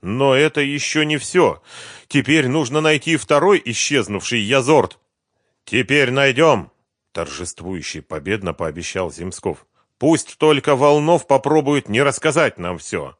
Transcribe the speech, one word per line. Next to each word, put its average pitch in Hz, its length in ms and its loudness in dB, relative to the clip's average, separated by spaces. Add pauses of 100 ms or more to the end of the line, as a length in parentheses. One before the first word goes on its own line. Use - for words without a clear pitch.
Но 131 320 2
это 151 260 2
ещё 143 420 -2
не 151 160 0
всё. 131 440 0 (460)
Теперь 139 400 2
нужно 143 320 -2
найти 156 360 0
второй 151 480 2
исчезнувший 113 760 -2
Язорт». 127 580 2 (680)
«Теперь 131 480 0
найдём», 135 580 2 (420)
торжествующе 85 880 -10
победно 87 520 -6
пообещал 85 560 -6
Земсков. 85 560 -10 (320)
«Пусть 151 400 0
только 147 380 2
Волнов 147 500 2
попробует 143 640 0
не 110 140 0
рассказать 143 560 0
нам 87 200 -8
всё. 73 420 -10